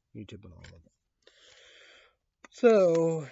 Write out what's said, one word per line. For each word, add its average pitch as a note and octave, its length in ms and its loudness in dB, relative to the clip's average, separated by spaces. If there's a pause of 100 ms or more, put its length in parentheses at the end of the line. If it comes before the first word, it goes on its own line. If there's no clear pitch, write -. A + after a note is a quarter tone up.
(160)
YouTube G#2+ 280 -20
and F2+ 100 -20
all E2+ 60 -20
of F2 140 -20
it. E2+ 180 -20 (1600)
So, E3 800 0